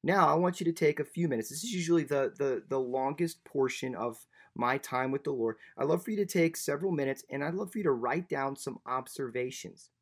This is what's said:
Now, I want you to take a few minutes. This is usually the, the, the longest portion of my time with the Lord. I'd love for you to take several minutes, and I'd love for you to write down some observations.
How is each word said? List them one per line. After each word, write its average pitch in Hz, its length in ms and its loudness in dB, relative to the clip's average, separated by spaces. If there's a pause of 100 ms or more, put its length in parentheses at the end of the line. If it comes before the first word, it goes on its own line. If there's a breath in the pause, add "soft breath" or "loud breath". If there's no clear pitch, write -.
Now, 170 260 6
I 147 60 6
want 180 260 2
you 180 40 -4
to 165 80 2
take 151 280 2
a 143 40 -2
few 170 240 -2
minutes. 113 220 -2
This 156 140 -8
is 240 80 -4
usually 170 320 2
the, 139 320 0
the, 131 320 0
the 131 100 0
longest 135 680 -2
portion 131 520 -2
of 113 300 -4 (280 soft breath)
my 123 240 0
time 131 320 -2
with 139 140 -2
the 143 80 -2
Lord. 113 240 -2 (200 loud breath)
I'd 135 120 0
love 175 160 2
for 220 80 -4
you 208 60 0
to 202 60 2
take 165 320 2
several 156 360 -2
minutes, 135 380 -2
and 139 120 -4
I'd 165 120 -2
love 190 180 -6
for 220 60 -6
you 202 60 -4
to 156 60 4
write 127 380 0
down 139 260 -2
some - 320 -8
observations. 127 1040 -6 (120)